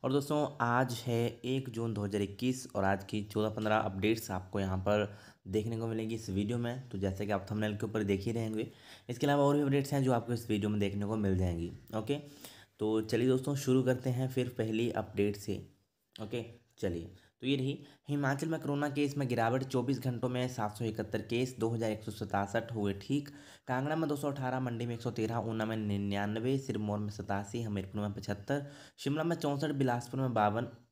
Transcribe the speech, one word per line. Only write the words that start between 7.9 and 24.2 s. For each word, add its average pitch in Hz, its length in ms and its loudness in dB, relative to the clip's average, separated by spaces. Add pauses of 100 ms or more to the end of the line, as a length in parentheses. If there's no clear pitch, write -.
देख 98 220 2
ही 117 60 -2
रहे 113 160 -2
होंगे, 110 240 -4 (380)
इसके 127 180 0
अलावा 143 160 6
और 143 120 6
भी 147 60 4
अपडेट्स 139 320 2
हैं 139 100 2
जो 127 100 6
आपको 117 200 2
इस 113 160 -4
वीडियो 104 200 2
में 107 100 0
देखने 101 260 2
को 107 120 0
मिल 98 200 4
जाएंगी। 87 340 0 (240)
ओके, 127 240 -2 (600)
तो 110 220 2
चलिए 113 260 2
दोस्तों, 131 300 4
शुरू 131 260 4
करते 127 260 2
हैं 127 200 0
फिर 127 280 -2
पहली 110 360 2
अपडेट 101 440 0
से। 95 240 -4 (540)
ओके, 110 300 -6 (320)
चलिए, 87 340 -2 (300)
तो 123 60 -2
ये 139 80 4
रही, 135 240 0 (300)
हिमाचल 143 380 0
में 160 140 0
कोरोना 143 280 0
केस 139 280 2
में 135 100 0
गिरावट, 117 360 4
चौबीस 127 360 0
घंटों 123 300 -2
में 123 180 0
सात 110 300 -4
सौ 120 80 -4
इकहत्तर 107 360 -2
केस, 123 380 -2
दो 113 100 2
हज़ार 113 220 0
एक 107 120 -4
सौ 107 80 -6
सतासठ 101 600 -2
हुए 101 300 0
ठीक। 143 280 -2 (380)
कांगड़ा 135 280 0
में 160 140 0
दो 147 60 0
सौ 143 160 -2